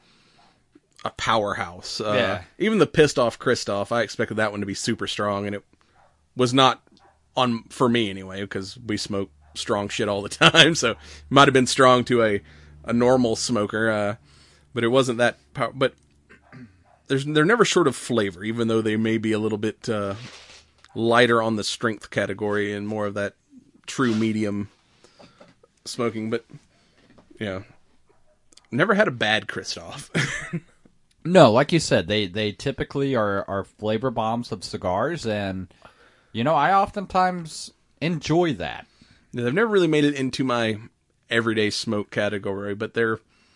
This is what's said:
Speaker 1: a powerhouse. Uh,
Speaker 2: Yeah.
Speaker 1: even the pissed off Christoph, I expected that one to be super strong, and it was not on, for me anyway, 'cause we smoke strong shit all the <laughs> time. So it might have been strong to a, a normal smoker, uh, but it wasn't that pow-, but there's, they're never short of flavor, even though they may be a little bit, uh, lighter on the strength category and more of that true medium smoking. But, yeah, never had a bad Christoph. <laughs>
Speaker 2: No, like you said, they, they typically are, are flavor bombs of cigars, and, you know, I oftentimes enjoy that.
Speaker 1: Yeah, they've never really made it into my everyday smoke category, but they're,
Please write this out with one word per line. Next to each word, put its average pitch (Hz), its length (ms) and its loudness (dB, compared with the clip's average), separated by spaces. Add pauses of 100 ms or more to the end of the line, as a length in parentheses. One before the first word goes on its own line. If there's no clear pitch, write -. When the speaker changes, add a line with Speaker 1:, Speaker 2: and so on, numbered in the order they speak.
(1040)
Speaker 1:
a - 60 -6
powerhouse. 98 880 -4
Uh, 107 140 -2
Speaker 2:
Yeah. 98 260 -2 (160)
Speaker 1:
even 214 220 0
the 147 80 6
pissed 147 320 2
off 117 180 0
Christoph, 104 540 -2
I 117 100 0
expected 107 360 -4
that 107 120 0
one 104 120 -8
to 101 40 -4
be 98 80 -6
super 104 320 -4
strong, 104 400 -4
and 101 80 -6
it 101 100 -10 (720)
was 123 200 2
not 131 260 4 (540)
on, 120 340 0
for 131 180 0
me 117 220 2
anyway, 95 380 -10
'cause 98 360 -10
we 107 140 -4
smoke 101 320 -6 (240)
strong 101 360 -4
shit 107 200 -4
all 101 140 -2
the - 60 -8
<laughs> 160 220 6
time. 160 220 6
So 120 180 0
it - 60 -6 (320)
might 139 180 8
have 131 60 2
been 127 140 6
strong 127 380 6
to 120 180 2
a, 101 180 0 (420)
a 117 100 -4
normal 120 420 4
smoker, 110 560 -2
uh, 104 240 -2 (580)
but 117 100 -4
it 117 40 2
wasn't 123 320 2
that 120 180 2 (160)
pow-, 120 220 -4
but 131 180 0 (1120)
there's, 139 180 -2
they're 151 200 2
never 220 180 6
short 170 240 4
of 120 80 0
flavor, 101 480 -2
even 113 260 -2
though 113 120 2
they 107 160 0
may 110 220 0
be 110 140 0
a 104 60 0
little 107 200 -2
bit, 107 280 -6
uh, 101 280 -4 (800)
lighter 117 480 4
on 110 140 0
the 98 60 -4
strength - 460 -6
category 104 640 -2
and 104 140 -6
more 107 180 -4
of 101 80 -6
that 101 220 -6 (500)
true 120 300 0
medium 107 540 -2 (1160)
smoking. 113 440 -6
But, 117 160 -6 (920)
yeah, 98 240 -8 (1080)
never 165 220 2
had 196 140 2
a 156 40 -4
bad 107 360 0
Christoph. - 600 -12 (440)
<laughs> 160 80 -6 (600)
Speaker 2:
No, 160 280 8
like 131 200 2
you - 80 4
said, 98 280 2
they, 104 180 0
they 104 260 -4
typically 139 640 -4
are, 101 320 0
are 98 160 -4
flavor 110 460 -4
bombs 117 420 -4
of 104 120 -10
cigars, 110 640 -4
and, 95 440 -4 (600)
you 113 120 -4
know, 160 120 2
I 151 180 2
oftentimes 185 1000 -2 (300)
enjoy 165 520 0
that. 76 340 -10 (440)
Speaker 1:
Yeah, 120 120 -6
they've 123 100 -2
never 220 160 2
really 190 180 2
made 151 160 2
it 147 120 2
into 135 280 -4
my 117 360 -2 (500)
everyday 110 400 0
smoke 104 400 -4
category, 101 640 -4
but 110 220 -8
they're, 113 240 0 (360)